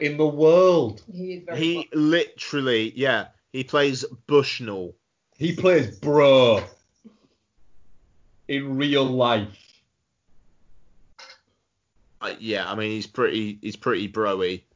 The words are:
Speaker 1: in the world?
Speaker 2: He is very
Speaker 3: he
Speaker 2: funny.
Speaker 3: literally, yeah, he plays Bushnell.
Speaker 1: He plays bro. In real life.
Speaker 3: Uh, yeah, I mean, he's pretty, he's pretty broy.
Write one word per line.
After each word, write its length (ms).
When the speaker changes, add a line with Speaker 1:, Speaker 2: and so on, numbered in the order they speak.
Speaker 1:
in 140
the 100
world? 760
Speaker 2:
He 220
is 100
very 160
Speaker 3:
he 140
Speaker 2:
funny. 180
Speaker 3:
literally, 1040
yeah, 300
he 100
plays 420
Bushnell. 680
Speaker 1:
He 180
plays 440
bro. 680
In 300
real 280
life. 800
Speaker 3:
Uh, 180
yeah, 320
I 40
mean, 160
he's 160
pretty, 560
he's 140
pretty 300
broy. 540